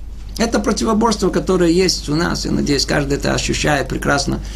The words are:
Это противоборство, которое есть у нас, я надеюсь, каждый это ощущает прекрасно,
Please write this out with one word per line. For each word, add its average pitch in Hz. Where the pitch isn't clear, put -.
Это 233
противоборство, 220
которое 180
есть 180
у 151
нас, 156
я -
надеюсь, 143
каждый 143
это 131
ощущает 139
прекрасно, 139